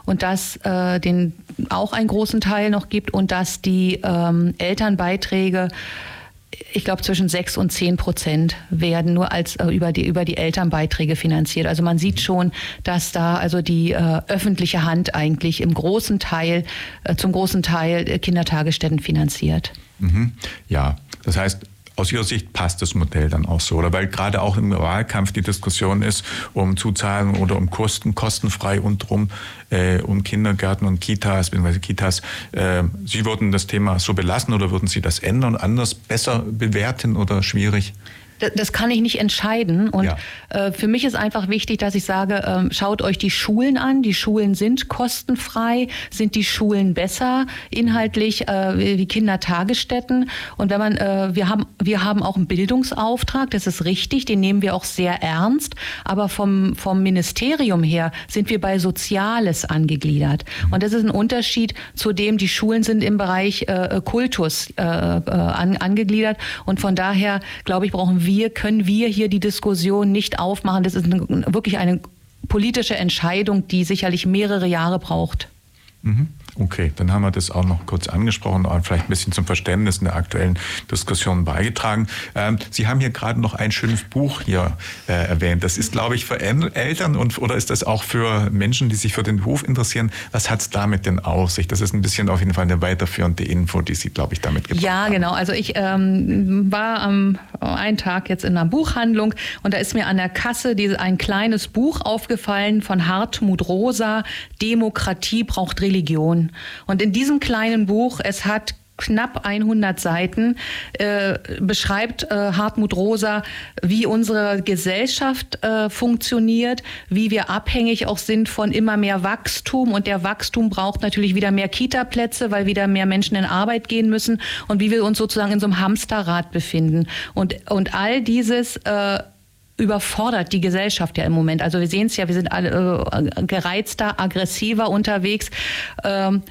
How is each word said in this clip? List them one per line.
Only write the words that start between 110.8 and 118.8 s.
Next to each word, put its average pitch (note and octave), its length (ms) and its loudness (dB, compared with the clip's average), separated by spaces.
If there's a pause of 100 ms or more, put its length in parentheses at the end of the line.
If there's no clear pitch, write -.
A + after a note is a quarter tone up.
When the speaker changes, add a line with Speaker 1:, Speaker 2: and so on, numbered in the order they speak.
Speaker 1:
äh, G3+ 480 -2 (220)
beschreibt, G#3+ 680 -2
äh, D4+ 220 0
Hartmut G#3 420 0
Rosa, G#3 500 0 (380)
wie G#3+ 240 2
unsere G#3+ 560 2
Gesellschaft, G#3+ 1000 -2
äh, A3 260 0
funktioniert, A#3 960 2 (240)
wie G#3 240 2
wir G#3 180 0
abhängig A3+ 580 0
auch G#3 100 -2
sind A3 320 0
von G#3 240 -2
immer G#3+ 240 2